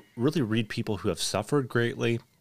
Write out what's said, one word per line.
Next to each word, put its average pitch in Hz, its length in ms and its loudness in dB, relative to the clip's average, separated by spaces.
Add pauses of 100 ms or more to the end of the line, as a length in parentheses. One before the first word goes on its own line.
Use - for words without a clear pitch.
(160)
really 147 260 2
read 110 280 0
people 110 280 -2
who 101 120 -2
have 82 120 0
suffered 120 460 0
greatly, 117 520 0 (220)